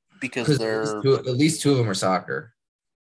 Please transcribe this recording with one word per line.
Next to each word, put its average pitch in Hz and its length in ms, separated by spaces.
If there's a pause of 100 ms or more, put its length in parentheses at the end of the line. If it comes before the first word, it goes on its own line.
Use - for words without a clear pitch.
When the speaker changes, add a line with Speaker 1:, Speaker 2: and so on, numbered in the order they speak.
(200)
Speaker 1:
because - 280
Speaker 2:
'Cause 147 100
Speaker 1:
they're 110 240
Speaker 2:
at 110 140
least 107 80
two, 135 120
at 127 220
least 160 240
two 143 120
of 135 40
them 117 120
are 95 40
soccer. 92 600 (500)